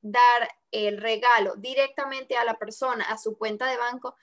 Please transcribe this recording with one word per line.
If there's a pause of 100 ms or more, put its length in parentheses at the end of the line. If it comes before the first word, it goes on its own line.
dar (220)
el
regalo
directamente
a
la
persona,
a
su
cuenta
de
banco,